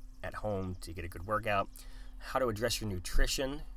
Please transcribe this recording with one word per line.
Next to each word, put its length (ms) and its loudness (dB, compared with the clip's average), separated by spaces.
at 100 -6
home 460 -2
to 120 -8
get 120 -6
a 40 -6
good 160 -8
workout, 440 2
how 220 -2
to 80 4
address 320 0
your 100 -2
nutrition 720 4